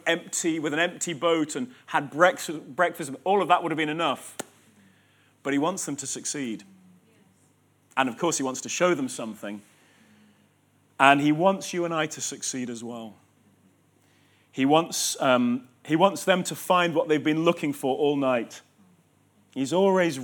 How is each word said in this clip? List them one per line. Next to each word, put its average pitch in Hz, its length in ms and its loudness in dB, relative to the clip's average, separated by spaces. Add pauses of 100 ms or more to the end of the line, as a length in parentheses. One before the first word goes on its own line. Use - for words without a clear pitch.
empty, 170 540 -2
with 143 140 -2
an 156 60 0
empty 175 340 -2
boat 160 420 0
and 127 180 -6 (140)
had 147 240 -2
brex-, 160 560 2
breakfast, 170 440 -2 (120)
all 196 180 4
of 170 60 0
that 175 160 4
would 165 80 -2
have 147 60 -4
been 156 120 0
enough. 156 480 -4 (1040)
But 139 120 -2
he 143 60 2
wants 180 260 -2
them 143 100 -6
to 139 100 -10
succeed. 123 600 -8 (1300)
And 131 120 0
of 113 80 -10
course, 165 200 -2
he 139 60 -4
wants 131 180 -6
to 117 80 -10
show 180 240 0
them 135 160 -4
something. 107 520 -10 (1400)
And 139 200 8
he 147 120 2
wants 185 420 0
you 175 100 -2
and 170 100 -4
I 160 140 -2
to 151 140 -12
succeed 123 480 -8
as 120 140 -10
well. 113 320 -12 (1400)
He 135 140 0
wants, 165 540 2
um, 123 480 2 (160)
he 151 120 -2
wants 190 300 2
them 190 180 2
to 160 120 -8
find 175 380 2
what 160 140 0
they've 151 160 2
been 156 200 0
looking 165 300 0
for 135 240 -2
all 147 200 2
night. 127 440 -2 (920)
He's 131 200 -4
always, 180 500 4